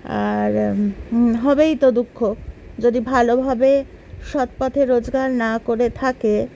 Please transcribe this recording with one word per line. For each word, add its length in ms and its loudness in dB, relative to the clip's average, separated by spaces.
আর, 680 -2
উম, 240 2
হবেই 400 2
তো 160 4
দুঃখ। 440 -2
যদি 200 2
ভালোভাবে 840 2
সৎ 160 0
পথে 260 0
রোজগার 460 0
না 340 0
করে 240 0
থাকে 680 -2